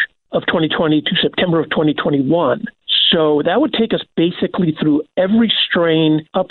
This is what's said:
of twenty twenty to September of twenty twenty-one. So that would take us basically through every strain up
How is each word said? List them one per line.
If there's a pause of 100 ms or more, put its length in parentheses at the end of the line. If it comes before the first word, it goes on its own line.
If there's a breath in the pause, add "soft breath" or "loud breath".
(320)
of
twenty
twenty
to
September
of
twenty
twenty-one. (460)
So
that
would
take
us (140)
basically
through (140)
every (160)
strain
up